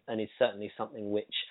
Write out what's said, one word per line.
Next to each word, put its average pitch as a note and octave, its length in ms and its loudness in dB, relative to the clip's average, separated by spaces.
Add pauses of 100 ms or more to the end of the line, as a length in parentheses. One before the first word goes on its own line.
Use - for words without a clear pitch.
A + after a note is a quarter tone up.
and A2+ 120 0
is G#2 180 -2
certainly G#2 380 2
something A2 340 -4
which G#2 240 0 (160)